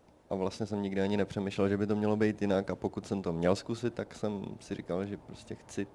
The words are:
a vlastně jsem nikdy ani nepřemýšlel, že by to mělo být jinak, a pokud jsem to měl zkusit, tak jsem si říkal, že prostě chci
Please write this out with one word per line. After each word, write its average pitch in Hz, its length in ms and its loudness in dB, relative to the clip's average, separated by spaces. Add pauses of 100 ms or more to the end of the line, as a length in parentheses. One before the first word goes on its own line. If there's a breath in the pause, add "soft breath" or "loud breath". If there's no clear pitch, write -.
(300)
a 104 40 0
vlastně 95 320 -2
jsem 101 160 -2
nikdy 98 180 0
ani 101 160 4
nepřemýšlel, 101 520 2
že 101 80 4
by 104 100 2
to 104 100 2
mělo 107 200 4
být 107 260 2
jinak, 98 280 4
a 92 40 -2
pokud 98 320 -4
jsem 98 160 -2
to 87 100 0
měl 87 240 4
zkusit, 117 380 -4
tak - 200 -8
jsem 104 300 -4 (160)
si - 140 -8
říkal, 95 320 -2
že 101 100 -6
prostě - 380 -14
chci - 400 -6